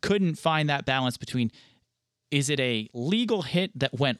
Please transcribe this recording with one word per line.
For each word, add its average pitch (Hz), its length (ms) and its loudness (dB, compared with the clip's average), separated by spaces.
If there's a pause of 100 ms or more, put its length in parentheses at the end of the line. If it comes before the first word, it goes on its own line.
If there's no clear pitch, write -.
couldn't 190 340 2
find 156 340 2
that 143 160 -2
balance 131 320 0
between, 120 340 -2 (760)
is 143 200 0
it 143 100 0
a 117 340 -2
legal 208 480 0
hit 175 380 -2
that 131 200 -2
went 131 200 0